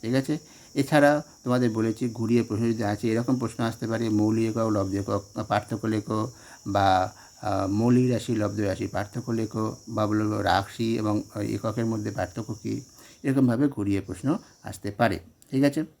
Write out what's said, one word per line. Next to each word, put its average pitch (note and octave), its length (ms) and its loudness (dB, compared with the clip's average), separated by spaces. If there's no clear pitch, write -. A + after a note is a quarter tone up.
ঠিক A#2 140 -2
আছে? C3+ 180 0
এছাড়া C#3+ 360 6
তোমাদের B2 260 2
বলেছি A2 400 0
ঘুরিয়ে A2+ 340 2
প্রশ্ন A2+ 240 -2
যদি A2+ 160 -2
আছে, G#2 240 -2
এরকম A#2+ 300 2
প্রশ্ন A#2 260 -4
আসতে A2+ 240 -4
পারে, A2+ 220 -2
মৌলিক A2 400 4
একক, A2+ 200 0
লব্ধ G2 260 0
একক, G2+ 260 -2
পার্থক্য G#2 380 -2
লেখো, A2 340 -2
বা, G2 200 2
আহ, G2 260 -2
মৌলিক B2 440 4
রাশি, A#2 240 -2
লব্ধ G#2 240 -2
রাশি, G2 280 -2
পার্থক্য A2+ 440 -6
লেখো, A2 440 -2
বা A2 200 -2
বলবো G#2+ 340 0
রাশি F#2+ 560 0
এবং G#2 180 0
এককের G#2+ 500 -2
মধ্যে G#2+ 260 -4
পার্থক্য G#2+ 420 -6
কী, A2 200 -6
এরকমভাবে C3 440 2
ঘুরিয়ে G2+ 340 0
প্রশ্ন F2+ 260 -6
আসতে G#2 280 -10
পারে, G#2 260 2
ঠিক C3+ 120 2
আছে? D3 180 2